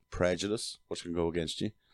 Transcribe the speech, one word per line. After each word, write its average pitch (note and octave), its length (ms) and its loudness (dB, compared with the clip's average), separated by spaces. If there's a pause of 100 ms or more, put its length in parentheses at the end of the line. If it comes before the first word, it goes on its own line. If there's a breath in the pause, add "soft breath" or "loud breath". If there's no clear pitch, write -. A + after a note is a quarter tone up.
(100)
prejudice, F2+ 680 0 (100)
which E2+ 140 -8
can F2 100 -6
go E2+ 160 2
against E2 320 0
you. G2+ 100 0 (240 soft breath)